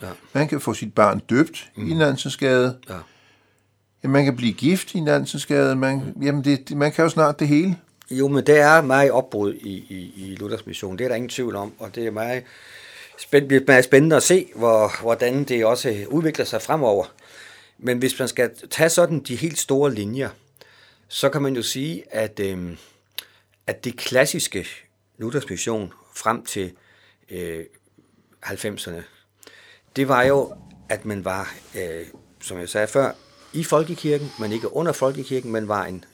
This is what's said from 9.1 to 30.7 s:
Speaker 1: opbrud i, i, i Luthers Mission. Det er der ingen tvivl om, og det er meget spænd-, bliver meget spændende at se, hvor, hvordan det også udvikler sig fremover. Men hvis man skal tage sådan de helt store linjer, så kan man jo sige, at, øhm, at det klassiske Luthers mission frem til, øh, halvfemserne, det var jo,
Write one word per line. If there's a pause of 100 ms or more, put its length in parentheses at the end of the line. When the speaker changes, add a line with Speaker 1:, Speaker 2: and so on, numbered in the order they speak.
Speaker 1:
opbrud
i,
i,
i
Luthers
Mission.
Det
er
der
ingen
tvivl
om,
og
det
er
meget (760)
spænd-,
bliver
meget
spændende
at
se,
hvor,
hvordan
det
også
udvikler
sig
fremover. (720)
Men
hvis
man
skal (200)
tage
sådan
de
helt
store
linjer, (800)
så
kan
man
jo
sige,
at,
øhm, (920)
at
det
klassiske (500)
Luthers
mission (220)
frem
til, (600)
øh, (760)
halvfemserne, (920)
det
var
jo, (360)